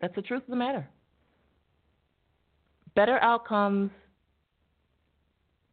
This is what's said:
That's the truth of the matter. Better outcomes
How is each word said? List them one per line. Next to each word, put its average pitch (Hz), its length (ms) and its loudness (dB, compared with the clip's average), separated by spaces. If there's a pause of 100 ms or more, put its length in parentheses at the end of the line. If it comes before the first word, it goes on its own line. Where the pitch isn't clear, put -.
That's 180 140 -6
the 196 80 -6
truth 247 220 -6
of - 40 -20
the 247 80 -4
matter. 240 320 -4 (2000)
Better 220 240 4
outcomes 202 720 2 (1800)